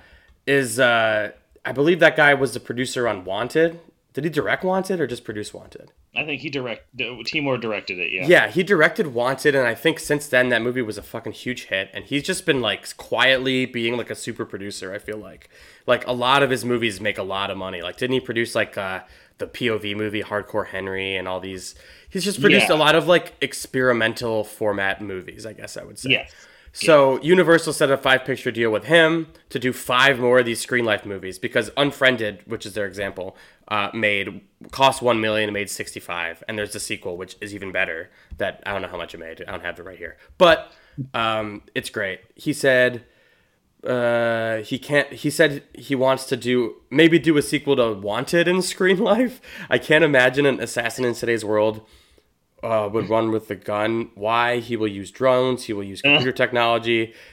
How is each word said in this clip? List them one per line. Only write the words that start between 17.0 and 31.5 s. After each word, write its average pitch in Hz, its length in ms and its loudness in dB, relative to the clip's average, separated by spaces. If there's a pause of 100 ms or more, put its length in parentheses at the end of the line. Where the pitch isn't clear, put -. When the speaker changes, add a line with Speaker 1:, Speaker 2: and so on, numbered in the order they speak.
Speaker 1:
make 104 160 -2
a 101 60 -4
lot 98 280 -4
of 95 60 -8
money. 92 240 -8
Like, 90 160 -10
didn't 127 160 -2
he 127 80 2
produce, 117 340 -4
like, 107 220 -2
uh, 92 240 -6 (380)
the 95 80 -6
P 120 220 -4
O 110 80 0
V 101 160 -6
movie, 104 300 -4
Hardcore 104 440 -6
Henry, 95 500 -6
and 92 100 -6
all 92 140 -6
these? 95 340 -12 (340)
He's 185 140 -6
just 196 160 -4
produced - 300 6
Speaker 2:
Yeah. 165 60 6
Speaker 1:
a - 20 4
lot 151 180 6
of, 156 120 4
like, 175 340 4
experimental 113 1040 0
format 98 560 -2
movies, 101 440 -10
I 110 60 -10
guess 107 240 -16
I 98 80 -12
would - 160 -18
say. 131 120 -2
Speaker 2:
Yes. - 200 0 (400)
Speaker 1:
So 139 500 4
Universal 160 500 4
set 143 180 2
a 139 60 4
five-picture 131 560 0
deal 113 180 0
with 104 140 0
him 160 440 4 (200)
to - 120 -8
do 127 120 0
five 127 480 2
more 123 200 6
of 120 60 4
these 117 140 -2
Screen 120 240 -2
Life 107 220 0
movies 92 340 -10
because 117 380 -2